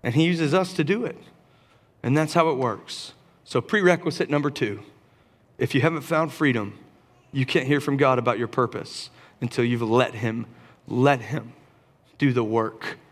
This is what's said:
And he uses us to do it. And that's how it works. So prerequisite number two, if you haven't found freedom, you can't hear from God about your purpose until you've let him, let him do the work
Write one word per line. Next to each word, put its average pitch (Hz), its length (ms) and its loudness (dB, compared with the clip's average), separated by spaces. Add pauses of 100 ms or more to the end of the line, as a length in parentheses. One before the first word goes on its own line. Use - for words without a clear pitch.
And 120 140 -2
he 160 80 4
uses 165 280 0
us 180 200 0
to 160 100 -2
do 202 220 0
it. - 120 -8 (840)
And 131 140 2
that's 156 180 0
how 165 140 4
it 139 80 0
works. - 560 -6 (320)
So - 160 -2
prerequisite 175 680 2
number 147 220 0
two, 104 320 -4 (760)
if - 160 -2
you 135 80 2
haven't 160 200 0
found 160 320 -2
freedom, 117 460 -2 (520)
you 131 160 -2
can't 135 220 0
hear 143 120 2
from 139 160 -2
God 131 220 4
about 117 220 0
your 113 80 -2
purpose - 640 -4 (300)
until 120 240 0
you've 120 180 0
let 117 320 2
him, 113 320 -4 (420)
let 131 320 2
him 117 320 -8 (640)
do 139 140 2
the 120 100 2
work 110 560 -2 (140)